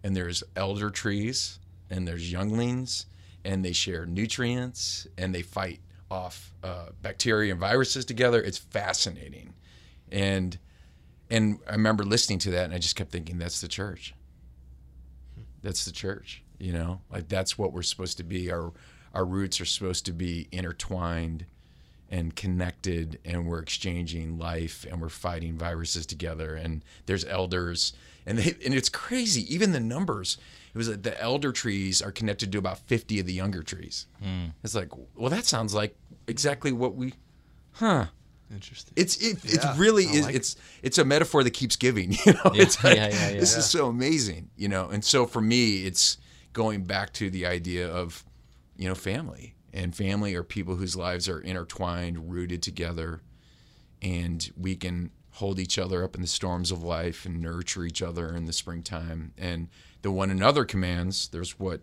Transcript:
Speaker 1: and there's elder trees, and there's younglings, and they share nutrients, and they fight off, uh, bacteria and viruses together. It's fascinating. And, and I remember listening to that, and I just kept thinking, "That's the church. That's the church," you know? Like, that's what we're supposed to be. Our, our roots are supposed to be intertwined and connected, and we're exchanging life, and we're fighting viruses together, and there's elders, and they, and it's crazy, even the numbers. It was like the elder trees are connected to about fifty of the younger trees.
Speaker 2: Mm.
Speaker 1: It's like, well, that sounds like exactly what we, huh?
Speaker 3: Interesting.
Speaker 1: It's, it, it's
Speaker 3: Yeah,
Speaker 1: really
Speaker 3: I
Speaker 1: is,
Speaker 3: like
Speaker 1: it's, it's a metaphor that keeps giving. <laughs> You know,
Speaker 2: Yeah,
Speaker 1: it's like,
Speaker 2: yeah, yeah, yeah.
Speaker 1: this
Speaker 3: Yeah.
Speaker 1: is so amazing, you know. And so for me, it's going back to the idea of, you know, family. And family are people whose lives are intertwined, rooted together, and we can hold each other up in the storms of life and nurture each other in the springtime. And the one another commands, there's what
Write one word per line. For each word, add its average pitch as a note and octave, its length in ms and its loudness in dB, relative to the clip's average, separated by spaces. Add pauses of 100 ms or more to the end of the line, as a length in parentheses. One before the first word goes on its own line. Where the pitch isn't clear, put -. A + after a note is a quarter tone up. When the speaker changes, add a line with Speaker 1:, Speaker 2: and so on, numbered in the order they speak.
Speaker 1:
and G2 140 0
there's F2 260 -2 (140)
elder G2+ 340 -2
trees, G#2+ 680 -2 (280)
and F#2 200 -4
there's E2+ 240 -6
younglings, A#2+ 720 -2 (380)
and F#2+ 200 0
they F2+ 80 -2
share E2+ 340 -2
nutrients, A#2+ 1000 -4 (100)
and F#2 160 -4
they F2 100 -4
fight F#2+ 380 -6 (300)
off, F#2 420 -8 (120)
uh, F2+ 220 -8 (160)
bacteria G#2+ 500 2
and E2+ 80 -2
viruses B2+ 440 2
together. A#2+ 380 4
It's F#2+ 160 -4
fascinating. - 960 -4 (560)
And, F#2+ 480 0 (720)
and A2 380 4
I - 40 -4
remember A2 300 4
listening G2+ 380 2
to G2 120 0
that, F2+ 120 2
and E2 100 -6
I F2+ 40 -2
just - 180 0
kept - 160 -8
thinking, F2 260 -6
"That's E2+ 220 -4
the F2 80 -8
church. - 460 -8 (1500)
That's G2+ 220 -4
the E2+ 80 -8
church," - 500 -8 (160)
you F#2 140 -4
know? E2+ 280 -2 (100)
Like, F2 180 -8
that's F#2+ 300 0
what G2 140 0
we're F2+ 100 -6
supposed - 360 -4
to F2 60 -8
be. F2+ 260 -4
Our, E2+ 220 -4 (420)
our F#2 100 0
roots F#2 360 0
are F2+ 40 -6
supposed F2+ 420 -2
to F2+ 60 -4
be E2+ 400 -4
intertwined E2+ 960 -4 (640)
and E2+ 240 -2
connected, F2 920 -2
and E2+ 220 -4
we're E2+ 120 -2
exchanging E2 800 -4
life, E2 520 -6
and F2 100 -6
we're E2 100 -6
fighting E2 480 -6
viruses E2+ 480 -4
together, D#2+ 480 -6
and D#2+ 280 -6 (240)
there's F#2 180 0
elders, F2+ 680 0 (320)
and A2 140 0
they, E3 160 2 (100)
and C3 100 2
it's B2+ 140 2
crazy, G#3 640 -2
even F3+ 200 4
the C#3 80 2
numbers. A#2 580 -2 (340)
It G#2+ 60 -6
was A2+ 100 -2
like G2+ 140 -6
the G#2+ 180 -4
elder C3+ 320 0
trees G2 480 0
are G2 120 -6
connected G2+ 400 -2
to G#2 60 0
about F#2 280 -2
fifty A2 340 0
of F2+ 60 -2
the F#2 60 -4
younger F#2 300 -2
trees. - 440 -10 (180)
Speaker 2:
Mm. F2+ 280 -4 (100)
Speaker 1:
It's G#2+ 120 -6
like, F2+ 160 -2 (260)
well, A#2+ 140 0
that A3 140 0
sounds A2 300 0
like G#2 220 0 (300)
exactly C#3+ 460 0
what A#2+ 220 0
we, B2+ 200 -6 (580)
huh? E3+ 340 4 (440)
Speaker 3:
Interesting. - 460 -16
Speaker 1:
It's, F3+ 220 4
it, A3 260 -2
it's - 200 4
Speaker 3:
Yeah, C3+ 120 4
Speaker 1:
really G3+ 300 8
Speaker 3:
I D#3 60 0
Speaker 1:
is, D3 140 6
Speaker 3:
like C3+ 80 -2
Speaker 1:
it's, - 220 0 (260)
it's C3 140 2
a E3+ 80 10
metaphor C#3+ 400 6
that A#2+ 80 4
keeps - 240 0
giving. G#2 440 4
<laughs> - 60 8
You - 60 12
know, - 220 8
Speaker 2:
Yeah, G#2 80 12
Speaker 1:
it's - 200 8
like, - 140 10
Speaker 2:
yeah, G#2+ 120 4
yeah, G2+ 240 2
yeah. G2+ 80 0
Speaker 1:
this - 120 6
Speaker 3:
Yeah. A#2 60 2
Speaker 1:
is A#2 100 2
so C3 200 4
amazing, A#2+ 680 0
you G2+ 120 -2
know. F#2+ 200 0
And G#2 160 -2
so B2+ 220 6
for A#2 160 0
me, A2 420 6
it's - 320 2 (380)
going G#2+ 300 0
back F#2+ 300 -2
to G2+ 140 -2
the F#2 160 -4
idea F2 440 -2
of, E2+ 360 -6 (540)
you F#2+ 100 -4
know, F#2 60 0
family. G#2+ 600 -6 (200)
And F2 200 -4
family G2+ 400 0
are F2 80 -4
people F2+ 340 -4
whose F2+ 200 -4
lives F2+ 320 -2
are E2 120 -4
intertwined, F2 880 -4
rooted F2 320 -4
together, E2 580 -6 (800)
and F2 560 -2
we F#2 200 -2
can F2 340 -4 (220)
hold G2 260 -2
each F2+ 200 0
other F#2 240 0
up F#2 120 -4
in F#2 80 -6
the F2 40 -4
storms F2 460 0
of E2+ 100 -4
life E2+ 440 -2
and E2+ 160 -4
nurture F2 420 -4
each E2 160 -4
other E2+ 340 -4
in E2 120 -4
the E2 60 -4
springtime. E2 840 -6
And E2+ 320 -6 (320)
the G2+ 100 -2
one F#2+ 200 2
another A#2+ 340 6
commands, F2+ 640 0
there's F2 320 -8
what F#2 220 -4